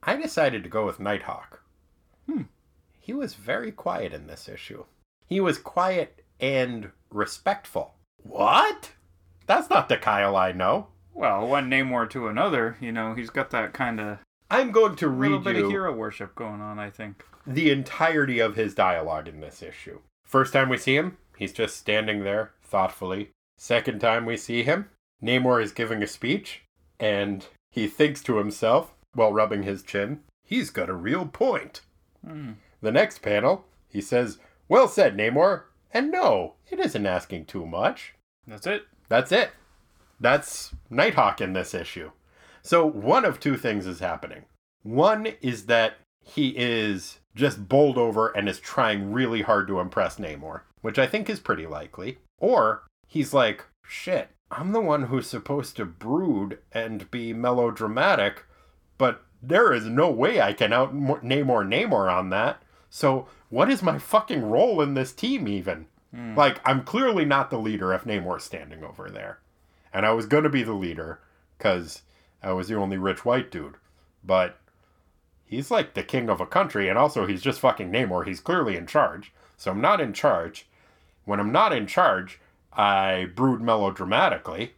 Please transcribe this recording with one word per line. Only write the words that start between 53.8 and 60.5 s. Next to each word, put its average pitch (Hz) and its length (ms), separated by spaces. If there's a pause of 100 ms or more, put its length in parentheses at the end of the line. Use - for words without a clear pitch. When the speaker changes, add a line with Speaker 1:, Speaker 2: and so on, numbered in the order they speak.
Speaker 1:
Shit, - 420 (200)
I'm 175 220
the 226 100
one 147 220
who's 127 240
supposed 135 500
to 107 80
brood 107 760 (120)
and 113 400
be 117 220
melodramatic, 117 1120 (560)
but 123 220 (180)
there 175 320
is 113 140
no 143 240
way 156 280
I 101 140